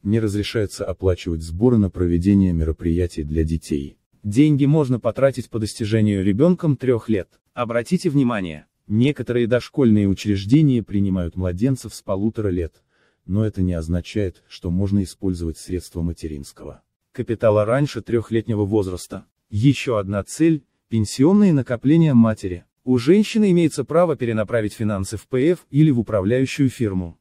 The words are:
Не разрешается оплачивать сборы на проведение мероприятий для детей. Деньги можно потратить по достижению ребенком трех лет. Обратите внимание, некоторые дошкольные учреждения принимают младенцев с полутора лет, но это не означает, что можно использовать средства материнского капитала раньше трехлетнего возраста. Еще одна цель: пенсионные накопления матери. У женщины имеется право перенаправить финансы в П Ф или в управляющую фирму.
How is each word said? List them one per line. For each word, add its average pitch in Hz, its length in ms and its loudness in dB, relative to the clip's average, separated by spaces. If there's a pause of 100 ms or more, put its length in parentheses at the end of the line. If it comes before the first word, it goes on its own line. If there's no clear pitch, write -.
Не 107 180 0
разрешается 104 640 -4
оплачивать 90 580 -4
сборы 101 360 2
на 98 120 2
проведение 90 600 2
мероприятий 82 720 -2
для 78 200 -2
детей. 78 540 -4 (260)
Деньги 139 440 2
можно 139 340 2
потратить 127 500 -2
по 117 80 -6
достижению 107 680 0
ребенком 147 520 2
трех 123 320 -2
лет. 101 200 -2 (260)
Обратите 120 560 -2
внимание, 110 560 -2 (200)
некоторые 120 600 0
дошкольные 110 640 2
учреждения 104 760 2
принимают 95 540 -2
младенцев 95 580 -4
с - 80 -20
полутора 104 460 -4
лет, 90 340 -6 (440)
но 101 180 0
это 104 180 -4
не 90 100 0
означает, 87 760 -6
что - 220 -10
можно 98 320 0
использовать 87 540 -6
средства 90 460 -8
материнского 76 800 -10 (300)
капитала 107 520 0
раньше 127 380 -2
трехлетнего 110 640 -2
возраста. 98 600 -4 (240)
Еще 123 460 0
одна 101 260 -4
цель: 160 400 0 (260)
пенсионные 160 640 2
накопления 143 640 2
матери. 110 500 2 (200)
У 127 140 2
женщины 202 520 2
имеется 165 340 2
право 160 300 2
перенаправить 110 600 -2
финансы 104 420 -4
в - 100 -12
П 131 240 0
Ф 175 200 -4
или 151 200 4
в 123 80 2
управляющую 117 720 0
фирму. 95 500 -6